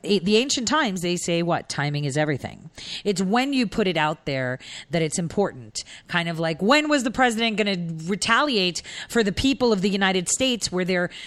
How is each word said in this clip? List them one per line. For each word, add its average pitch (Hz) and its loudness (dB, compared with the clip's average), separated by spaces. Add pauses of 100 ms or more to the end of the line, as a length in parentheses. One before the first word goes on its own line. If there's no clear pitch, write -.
a-, 202 2
the 202 2
ancient 254 0
times, 220 0
they 180 0
say 170 0
what? 165 -2
Timing 147 -2
is 135 -2
everything. 147 -2 (340)
It's 196 0
when 240 2
you 254 2
put 202 0
it 165 0
out 156 0
there 131 -2 (300)
that 160 0
it's 156 -2
important. 151 -4 (240)
Kind 170 -2
of 165 -4
like, 160 -2
when 294 4
was 294 2
the 240 -2
president 226 2
gonna 202 2 (280)
retaliate 214 0 (260)
for 233 2
the 190 0
people 254 2
of 196 2
the 196 2
United 190 2
States 254 0
where 180 -2
they're 180 0 (160)